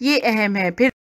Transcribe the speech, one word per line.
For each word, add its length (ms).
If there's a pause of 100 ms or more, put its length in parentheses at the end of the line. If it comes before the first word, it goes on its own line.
ये 200
अहम 340
है। 160
फिर 200 (160)